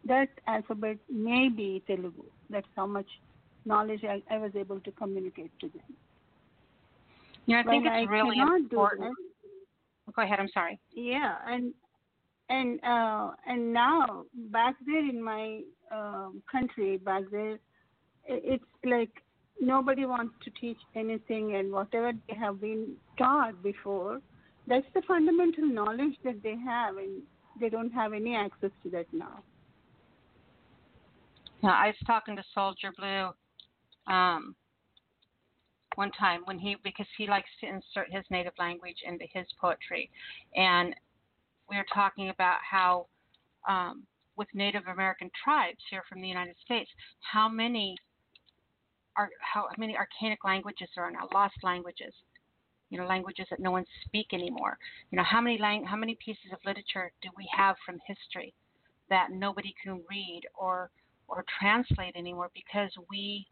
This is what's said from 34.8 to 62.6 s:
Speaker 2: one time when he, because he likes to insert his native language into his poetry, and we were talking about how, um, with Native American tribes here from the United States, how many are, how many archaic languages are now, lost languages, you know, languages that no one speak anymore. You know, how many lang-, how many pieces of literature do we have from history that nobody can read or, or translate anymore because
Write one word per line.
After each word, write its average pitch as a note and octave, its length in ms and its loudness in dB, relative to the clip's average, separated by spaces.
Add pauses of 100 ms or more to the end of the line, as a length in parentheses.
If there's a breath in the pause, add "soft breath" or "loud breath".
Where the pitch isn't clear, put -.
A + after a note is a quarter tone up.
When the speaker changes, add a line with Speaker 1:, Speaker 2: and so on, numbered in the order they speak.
Speaker 2:
one G3 160 0
time F3+ 320 2
when F#3+ 140 -8
he, G3+ 260 -4
because G3+ 220 -6 (120)
he G#3+ 80 -4
likes G3+ 220 0 (120)
to - 60 -8
insert G3 440 -6
his F#3+ 200 -6
native F3+ 280 -2
language F3 380 -6 (100)
into E3+ 260 -8
his F3+ 140 -6 (140)
poetry, E3+ 500 -2 (440 loud breath)
and F3 400 4 (720)
we G3+ 80 -6
were G3 180 -2
talking G3 360 2
about F#3 280 2 (100)
how, F3+ 380 4 (600)
um, F#3 340 -2 (340)
with G#3 180 -6
Native G3+ 380 -2
American F#3 380 -2 (140)
tribes C4 340 2 (120)
here F#3+ 180 -8
from F#3 120 -14
the F#3 80 -8
United F3+ 360 -6
States, A#3 260 -4 (300 loud breath)
how G#3+ 280 2
many A3 480 -2 (1200)
are, G3+ 120 2 (120)
how G#3 260 -2 (100)
many A3 200 -4
archaic G#3+ 480 -4
languages F#3+ 520 -2
are F3 140 -4
now, F3 240 -8
lost G3 280 4
languages, F3+ 500 -4 (760)
you F3+ 100 -8
know, F3+ 80 -4
languages F#3 440 -2
that - 100 -6
no F#3 100 0
one F#3 140 0 (220)
speak G#3+ 260 -4
anymore. F3+ 460 -2 (320 loud breath)
You F3+ 60 -2
know, F3+ 80 4
how A3+ 160 4
many A#3 180 2
lang-, G#3 260 0
how F#3+ 120 -4
many A3+ 280 -4
pieces G3 280 -12
of F#3 120 -12
literature G3 480 -6 (100)
do F#3+ 140 -12
we F#3+ 180 -14
have G3 300 6
from F3+ 220 -10
history - 480 -10 (560)
that F#3 200 6
nobody G3 520 -4
can F#3 260 -8
read F#3 340 -10 (160)
or, F#3 320 -2 (380)
or - 160 -6 (160)
translate G3+ 560 2
anymore F3 380 -6
because G3+ 360 -4 (200)